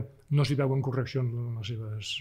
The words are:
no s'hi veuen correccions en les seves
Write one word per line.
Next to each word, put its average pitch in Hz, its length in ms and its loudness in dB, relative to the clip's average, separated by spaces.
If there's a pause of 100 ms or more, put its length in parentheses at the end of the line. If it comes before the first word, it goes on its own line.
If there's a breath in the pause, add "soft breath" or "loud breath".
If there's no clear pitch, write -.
(360)
no 147 80 6
s'hi 143 100 2
veuen 135 300 2
correccions 127 480 0
en 120 240 -4
les 110 100 -6
seves 110 440 -6 (100)